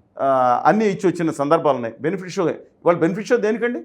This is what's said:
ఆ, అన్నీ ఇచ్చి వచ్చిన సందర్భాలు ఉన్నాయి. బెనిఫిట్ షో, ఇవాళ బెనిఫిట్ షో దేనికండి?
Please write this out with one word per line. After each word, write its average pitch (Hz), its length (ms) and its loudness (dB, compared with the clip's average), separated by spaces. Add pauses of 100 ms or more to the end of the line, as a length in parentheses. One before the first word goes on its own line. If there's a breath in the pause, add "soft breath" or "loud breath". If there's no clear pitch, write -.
(220)
ఆ, 127 440 2
అన్నీ 214 200 4
ఇచ్చి 190 240 0
వచ్చిన 165 220 -2
సందర్భాలు 147 440 2
ఉన్నాయి. 117 260 -8
బెనిఫిట్ 180 300 -6
షో, 170 180 -2
ఇవాళ - 460 -2
బెనిఫిట్ 180 320 -2
షో 240 100 2
దేనికండి? 226 480 -2